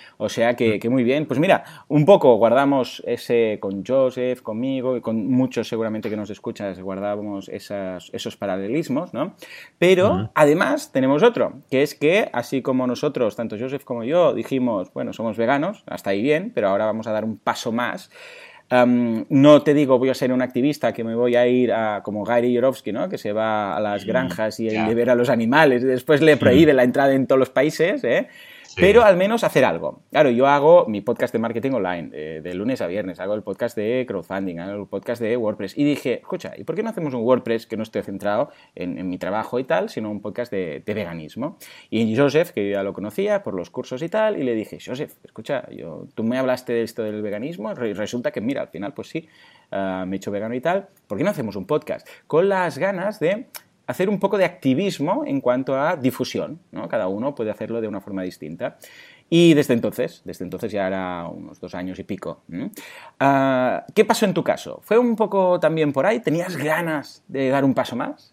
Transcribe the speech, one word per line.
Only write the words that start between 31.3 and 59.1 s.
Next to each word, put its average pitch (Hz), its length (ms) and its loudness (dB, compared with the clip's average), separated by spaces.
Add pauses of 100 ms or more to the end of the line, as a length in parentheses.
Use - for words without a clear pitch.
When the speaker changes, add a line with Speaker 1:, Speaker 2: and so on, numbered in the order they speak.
Speaker 1:
de 113 80 0
marketing 117 320 -4
online, 90 400 -4
eh, 78 280 -10
de 87 140 -10
lunes 113 260 -4
a 98 60 -4
viernes, 92 320 -6
hago 98 160 -6
el 107 80 -6
podcast 117 340 -6
de 117 300 -2
crowdfunding, 95 540 -6
hago 101 220 -10
el 95 40 -14
podcast 113 340 -8
de 117 160 -2
WordPress. 107 400 -4
Y 147 60 0
dije, 135 380 0
"Escucha, - 360 -10
¿y - 60 -14
por 165 140 -8
qué 214 80 -4
no 226 60 -6
hacemos 165 220 -6
un 120 120 -4
WordPress 117 420 2
que 113 100 -8
no 107 60 -4
esté 107 220 -6
centrado 104 460 -4 (260)
en, 87 220 -6
en 92 100 -6
mi 90 100 -6
trabajo 107 400 -4
y 139 60 -4
tal, 202 260 -2
sino 110 180 -8
un 104 140 -8
podcast 110 300 -8
de, 85 340 -6
de 104 80 -4
veganismo?". 85 640 -10 (320)
Y 110 260 0
Joseph, 143 360 2
que 104 180 -4
yo 101 60 -2
ya 98 80 -2
lo 98 80 -4
conocía 196 500 -4
por 101 120 -8
los 85 160 -8
cursos 127 320 -10
y 165 60 -6
tal, 214 320 -2
y 139 40 -4
le 120 100 0
dije, 107 280 -6
"Joseph, 131 320 -10 (100)
escucha, - 480 -8
yo, 82 420 -14
tú 110 80 -6
me 120 160 -2
hablaste 127 340 -2
de 117 120 0
esto 113 180 -8
del 107 200 -6
veganismo, 147 520 -8
re-, 117 200 -4
resulta 107 360 -6
que, 120 100 -6
mira, 127 220 -4
al - 60 -12
final, 95 260 -10
pues - 140 -14
sí, 165 200 -10 (440)
ah, 95 340 -4
me 95 80 -6
he 95 40 -4
hecho 104 120 -10
vegano 107 240 -6
y 127 60 -6
tal, 185 260 -2 (220)
¿por 104 100 -6
qué 143 60 -2
no 202 60 0
hacemos 113 260 -6
un 95 100 -8
podcast?". - 400 -4 (220)
Con 175 200 2
las 180 300 -2
ganas 190 400 -4
de 196 300 -2 (380)
hacer 180 220 -2
un 202 120 0
poco 202 180 0
de 185 60 4
activismo 170 840 0
en 139 140 -2
cuanto 131 340 0
a 156 220 0
difusión, 123 640 -4 (100)
¿no? - 180 -10
Cada 104 200 -2
uno 117 260 -4
puede 110 160 -4
hacerlo 113 300 -6
de 110 80 -4
una 101 120 -8
forma 98 220 -8
distinta. 90 560 -10 (500)